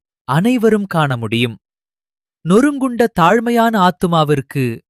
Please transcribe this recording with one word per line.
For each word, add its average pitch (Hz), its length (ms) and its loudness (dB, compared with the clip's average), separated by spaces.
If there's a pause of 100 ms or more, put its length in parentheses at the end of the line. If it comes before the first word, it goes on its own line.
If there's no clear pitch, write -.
(280)
அனைவரும் 214 580 0
காண 147 320 -2
முடியும். 117 400 -2 (880)
நொறுங்குண்ட 247 640 0 (120)
தாழ்மையான 226 580 2
ஆத்துமாவிற்கு 156 840 0 (260)